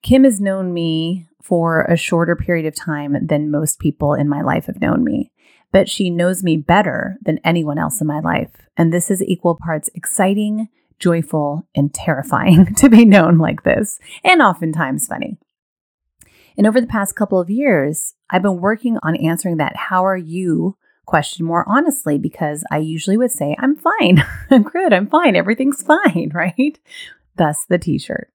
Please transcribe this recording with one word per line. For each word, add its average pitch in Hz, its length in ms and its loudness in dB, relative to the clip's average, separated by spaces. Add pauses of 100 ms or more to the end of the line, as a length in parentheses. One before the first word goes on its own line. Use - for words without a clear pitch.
Kim 262 220 4
has 220 160 4
known 190 340 -4
me 165 540 -4 (140)
for 165 420 0
a 170 120 2
shorter 170 400 0
period 165 300 -4
of 151 80 -6
time 147 420 -6 (100)
than 151 240 0
most 147 280 -2
people 147 360 -2
in 143 140 0
my 147 140 -2
life - 240 -2
have - 140 -10
known - 240 0
me, - 260 -4 (420)
but 190 160 4
she 185 220 -2
knows 180 320 -2
me 165 140 2
better 170 680 0
than - 220 -2
anyone 156 340 0
else 160 220 -4
in 156 60 -2
my 151 140 -4
life. - 300 -4 (260)
And 165 160 2
this 175 180 -2
is 190 120 -2
equal 170 320 -2
parts 156 400 -6
exciting, 214 760 -2 (300)
joyful, 160 760 -2
and 143 200 -2
terrifying 170 800 2
<laughs> - 20 -4
to 277 120 6
be 226 160 10
known 175 340 6
like - 240 0
this, - 380 -2 (240)
and 359 180 4
oftentimes 160 640 0
funny. - 320 -10 (1200)
And 208 60 6
over 220 140 4
the 233 60 -2
past 202 300 -4
couple 196 240 0
of 175 80 -4
years, 190 680 0 (140)
I've 185 140 0
been 185 180 0
working 220 420 -2
on - 140 -2
answering 165 400 -2
that 151 200 -4
"How 185 280 -2
are 190 120 0
you?" 170 600 -4 (300)
question 165 380 -2
more 165 220 -2
honestly, 214 520 -2
because 151 520 -6
I 147 80 -4
usually 160 380 -2
would 240 140 0
say, 147 280 -6
"I'm 277 180 0
fine, 185 460 2 (140)
<laughs> - 140 -6
I'm 247 140 6
good, 349 280 0
I'm 196 140 2
fine, 302 300 2
everything's 226 460 -2
fine," 302 480 0
<laughs> 147 40 -12
right? 180 440 -2 (580)
Thus 151 320 0
the 180 100 0
t-shirt. - 560 -6